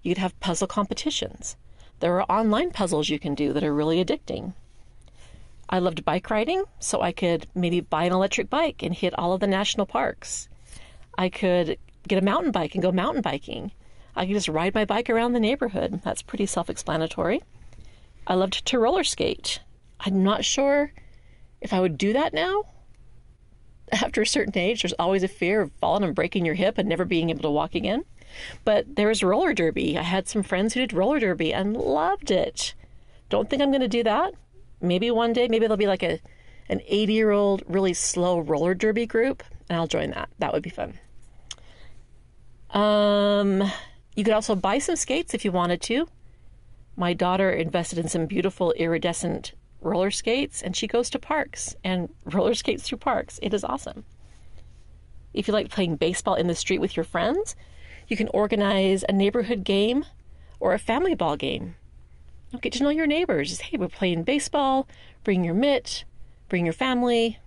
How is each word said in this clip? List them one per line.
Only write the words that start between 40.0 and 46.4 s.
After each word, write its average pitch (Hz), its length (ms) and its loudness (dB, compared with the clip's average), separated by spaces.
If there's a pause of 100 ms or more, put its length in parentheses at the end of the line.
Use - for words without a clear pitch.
that. - 180 -8 (120)
That 147 120 0
would 147 100 0
be 170 80 -8
fun. - 280 -8 (1700)
Um, 202 1000 4 (460)
you 208 80 0
could 220 80 4
also 214 240 2
buy 196 220 2
some 320 180 0
skates - 380 -2
if 220 100 -4
you 196 80 0
wanted 175 300 2
to. 277 260 0 (880)